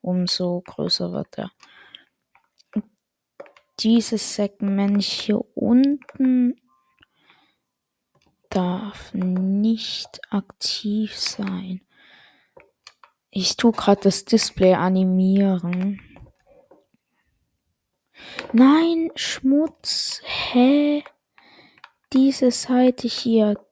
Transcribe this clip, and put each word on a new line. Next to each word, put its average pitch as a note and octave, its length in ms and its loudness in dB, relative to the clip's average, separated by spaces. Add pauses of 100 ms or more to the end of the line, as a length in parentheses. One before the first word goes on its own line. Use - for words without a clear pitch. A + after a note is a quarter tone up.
umso F3+ 580 -4
größer F3 520 -6
wird - 260 -10
er. - 120 -10 (2250)
Dieses A3+ 540 0
Segment G3+ 680 -2
hier - 400 -2 (140)
unten B3+ 1040 0 (1900)
darf F#3 640 -4
nicht F#3+ 1040 -4 (100)
aktiv - 840 -6
sein. F#3 640 -8 (1500)
Ich - 260 -4
tu A#3 160 2
grad - 320 0
das - 220 2
Display F#3 480 2
animieren. F#3 1300 0 (2500)
Nein, E4 600 4
Schmutz. - 1080 -2
Hä? D4 800 2 (1080)
Diese C4 380 4
Seite B3+ 580 0
hier. G#3+ 500 0 (120)